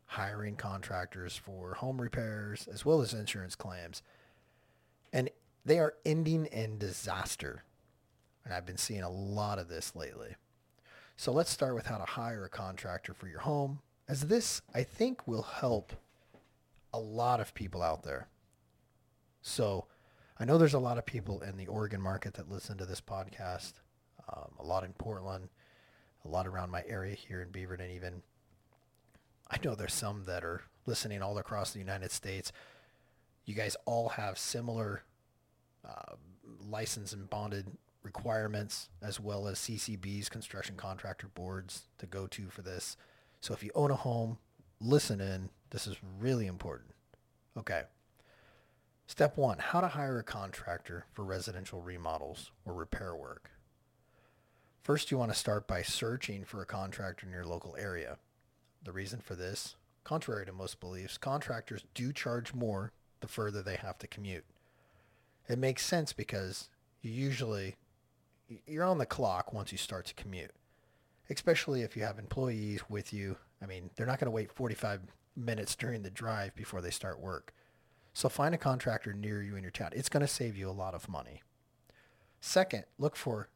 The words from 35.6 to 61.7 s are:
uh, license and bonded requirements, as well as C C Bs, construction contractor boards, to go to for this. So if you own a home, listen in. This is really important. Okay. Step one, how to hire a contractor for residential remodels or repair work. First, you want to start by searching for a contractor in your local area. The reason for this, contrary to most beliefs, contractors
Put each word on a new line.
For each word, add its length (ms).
uh, 280
license 420
and 160
bonded 380
requirements, 840
as 180
well 260
as 120
C 180
C 220
Bs, 320
construction 460
contractor 520
boards, 540
to 80
go 220
to 200
for 140
this. 340
So 100
if 100
you 120
own 160
a 60
home, 420
listen 400
in. 300
This 180
is 120
really 280
important. 460
Okay. 280
Step 300
one, 220
how 240
to 60
hire 300
a 60
contractor 880
for 120
residential 580
remodels 720
or 80
repair 420
work. 360
First, 300
you 80
want 120
to 80
start 300
by 140
searching 640
for 180
a 40
contractor 600
in 60
your 120
local 340
area. 380
The 60
reason 300
for 160
this, 400
contrary 420
to 80
most 280
beliefs, 360
contractors 680